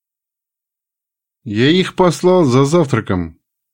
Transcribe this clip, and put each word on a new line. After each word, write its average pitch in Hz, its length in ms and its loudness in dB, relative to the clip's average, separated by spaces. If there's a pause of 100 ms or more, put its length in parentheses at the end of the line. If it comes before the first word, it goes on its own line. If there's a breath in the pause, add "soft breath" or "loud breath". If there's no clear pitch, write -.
(1400)
"Я 113 260 0
их 180 260 0
послал 180 500 2
за 131 200 2
завтраком", 113 760 -2 (340)